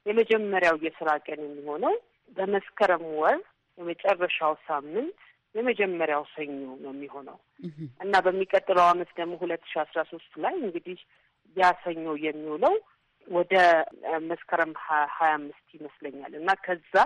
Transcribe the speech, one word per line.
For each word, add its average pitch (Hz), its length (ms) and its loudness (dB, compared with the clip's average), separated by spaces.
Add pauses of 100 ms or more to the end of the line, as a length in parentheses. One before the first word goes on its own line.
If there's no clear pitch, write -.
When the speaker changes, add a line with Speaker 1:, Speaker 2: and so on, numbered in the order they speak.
Speaker 1:
የመጀመሪያው 208 760 2
የስራ 160 300 -4 (120)
ቀን 151 200 -10
የሚሆነው 147 540 -4 (400)
በመስከረም 190 680 0 (100)
ወር 175 240 2 (400)
የመጨረሻው 170 840 -2
ሳምንት 160 560 -6 (360)
የመጀመሪያው 185 760 0
ሰኞ 147 220 -10 (240)
ነው 139 160 -14
የሚሆነው 135 480 -14 (220)
Speaker 2:
እህ። 160 180 -12 (220)
Speaker 1:
እና 196 220 -2
በሚቀጥለው 185 640 2
አመት 175 280 4
ደግሞ 170 240 -6
ሁለት 170 280 -6
ሺ - 140 -14
አስራ 156 260 -4
ሶስት - 340 -16
ላይ 240 180 -2
እንግዲህ 180 420 -6 (580)
ያ 185 220 6
ሰኞ 165 260 -6 (140)
የሚውለው 156 560 0 (540)
ወደ፣ 175 260 0 (480)
እ፣ 160 200 -2
መስከረም 165 560 -2
ሃያ 156 220 0 (280)
አምስት 147 420 -4
ይመስለኛል 139 640 -14
እና 160 160 -2 (100)
ከዛ - 340 -8 (120)